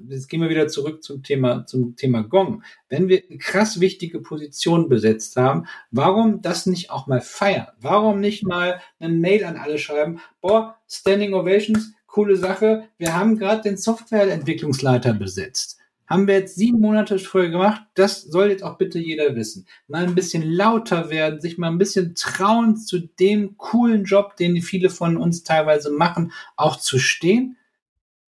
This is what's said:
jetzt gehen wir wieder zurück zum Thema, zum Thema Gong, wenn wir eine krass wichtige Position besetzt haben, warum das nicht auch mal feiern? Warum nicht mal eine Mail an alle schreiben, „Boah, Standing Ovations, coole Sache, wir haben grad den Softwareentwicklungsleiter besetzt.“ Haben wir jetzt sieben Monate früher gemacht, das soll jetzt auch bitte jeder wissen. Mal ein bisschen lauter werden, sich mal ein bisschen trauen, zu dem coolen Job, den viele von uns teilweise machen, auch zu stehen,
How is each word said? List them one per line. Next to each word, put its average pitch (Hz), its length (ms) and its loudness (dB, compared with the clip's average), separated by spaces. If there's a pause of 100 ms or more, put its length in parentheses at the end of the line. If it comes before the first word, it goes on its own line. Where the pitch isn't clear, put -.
jetzt 135 180 -10
gehen 160 140 -4
wir 165 80 0
wieder 156 180 2
zurück 151 340 -6
zum 139 220 -14
Thema, 131 420 0
zum 123 300 -4
Thema 123 280 0
Gong, 143 400 0 (260)
wenn 175 180 0
wir 185 220 2
eine 147 80 -20
krass 196 420 -2
wichtige 170 400 -2
Position 156 720 -2
besetzt 110 480 0
haben, 139 300 0 (220)
warum 190 520 2
das - 240 -4
nicht 180 260 -2
auch 127 160 -10
mal 127 140 0
feiern? 185 460 -2 (120)
Warum 202 400 2
nicht 208 260 -2
mal 180 360 -2 (180)
eine 165 140 -2
Mail 180 320 2
an 165 100 -10
alle 151 220 -6
schreiben, 151 420 -2 (220)
„Boah, 220 340 2 (140)
Standing 202 440 0
Ovations, 208 600 0 (120)
coole 202 300 2
Sache, 190 480 0 (140)
wir 165 180 0
haben 214 220 4
grad 214 260 0
den 202 140 -2
Softwareentwicklungsleiter 147 1400 0
besetzt.“ 95 640 -8 (300)
Haben 190 200 2
wir 196 60 4
jetzt 190 240 0
sieben 226 240 2
Monate 214 380 2
früher 185 280 0
gemacht, 190 360 0 (120)
das 202 280 2
soll 196 260 2
jetzt 190 160 -2
auch 165 120 -10
bitte 175 220 -4
jeder 151 380 -2
wissen. 107 280 -10 (220)
Mal 160 160 -4
ein 180 100 0
bisschen 175 300 -2
lauter 180 680 0
werden, 156 300 -2
sich 170 180 -8
mal 170 140 -2
ein 170 60 -2
bisschen 190 380 0
trauen, 220 600 2
zu 180 240 -6
dem 196 560 0
coolen 226 480 2
Job, 202 320 2
den 175 260 0
viele 185 280 0
von 170 260 -2
uns 170 300 -2
teilweise 151 440 2
machen, 165 440 0 (240)
auch 143 180 0
zu - 240 -2
stehen, 226 560 0 (760)